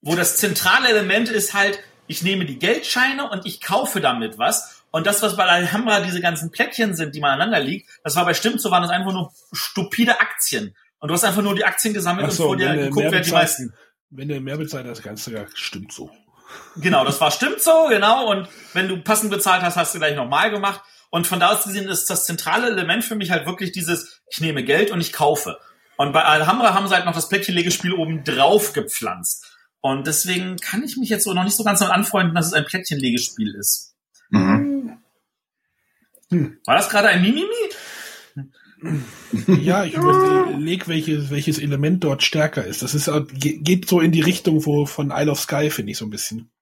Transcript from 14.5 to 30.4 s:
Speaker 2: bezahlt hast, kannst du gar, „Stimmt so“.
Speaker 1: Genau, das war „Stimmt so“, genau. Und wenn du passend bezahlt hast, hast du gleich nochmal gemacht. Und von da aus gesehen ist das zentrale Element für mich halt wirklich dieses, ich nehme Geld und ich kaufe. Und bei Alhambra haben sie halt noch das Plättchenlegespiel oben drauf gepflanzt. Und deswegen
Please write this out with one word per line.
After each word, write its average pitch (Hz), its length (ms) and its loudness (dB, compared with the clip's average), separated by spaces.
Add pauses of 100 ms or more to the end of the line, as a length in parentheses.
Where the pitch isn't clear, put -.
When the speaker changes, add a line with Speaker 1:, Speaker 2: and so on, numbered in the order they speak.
Speaker 2:
bezahlt 147 320 -8
hast, 120 160 -14
kannst 107 240 -12
du 120 40 -12
gar, 104 240 -10
„Stimmt - 360 -12
so“. - 180 -16 (680)
Speaker 1:
Genau, 151 260 2
das 143 160 0
war 151 120 4
„Stimmt 294 280 -2
so“, 320 300 6
genau. 226 420 4
Und 190 160 -2 (260)
wenn 185 140 0
du 190 140 -4
passend 214 300 0
bezahlt 190 320 2
hast, 175 120 -2
hast 170 180 0
du 180 60 -6
gleich 151 160 0
nochmal 143 360 0
gemacht. 196 300 -4 (280)
Und 170 180 -2
von 180 140 -2
da 175 100 6
aus 214 140 0
gesehen 196 240 -6
ist - 200 -2
das 175 140 -2
zentrale 180 440 -2
Element 196 360 0
für 226 120 -6
mich 190 160 -4
halt - 140 -2
wirklich 180 280 -6
dieses, - 560 -6
ich - 100 -10
nehme 147 240 -2
Geld 165 280 2
und 180 100 -2
ich - 100 -4
kaufe. 147 460 0 (400)
Und 139 160 0
bei 156 100 4
Alhambra 180 500 4
haben 196 140 0
sie 185 60 2
halt 180 120 2
noch 170 100 -2
das 160 120 -4
Plättchenlegespiel 180 680 0
oben 160 300 -2
drauf 151 480 4
gepflanzt. - 760 -6 (340)
Und 135 260 -2
deswegen 180 500 -2